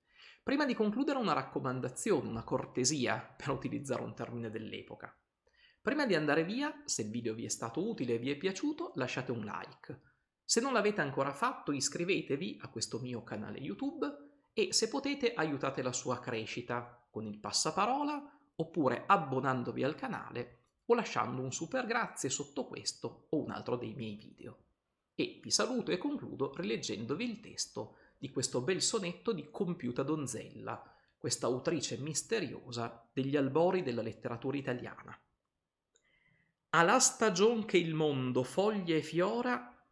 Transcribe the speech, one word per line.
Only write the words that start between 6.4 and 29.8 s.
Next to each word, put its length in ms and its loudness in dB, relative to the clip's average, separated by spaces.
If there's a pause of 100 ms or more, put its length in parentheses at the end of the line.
via, 400 -4
se 180 -2
il 80 -6
video 240 -2
vi 100 -8
è 40 -4
stato 400 -2
utile 260 -2
e 40 2
vi 120 -2
è 60 -2
piaciuto, 600 -2
lasciate 340 -2
un 140 -4
like. 560 -10 (440)
Se 160 2
non 120 2
l'avete 280 4
ancora 320 0
fatto, 380 -2
iscrivetevi 920 -2
a 60 -10
questo 300 -6
mio 240 -6
canale 360 -8
YouTube 500 -4 (440)
e, 200 0
se 160 4
potete, 460 0
aiutate 460 0
la 120 -2
sua 260 -2
crescita 920 -6
con 160 -8
il 140 -8
passaparola 1000 -2 (180)
oppure 500 0
abbonandovi 800 2
al 100 0
canale 640 -8 (340)
o 40 6
lasciando 460 0
un 120 -4
super 340 -4
grazie 440 -2
sotto 360 -4
questo 640 -8
o 140 0
un 80 -6
altro 240 -4
dei 180 -6
miei 220 -8
video. 480 -18 (500)
E 260 -2
vi 100 -10
saluto 420 2
e 60 0
concludo 580 -4
rileggendovi 680 -4
il 160 -6
testo 560 -8 (220)
di 120 -8
questo 300 -2
bel 220 0
sonetto 500 0
di 180 -6
compiuta 520 -2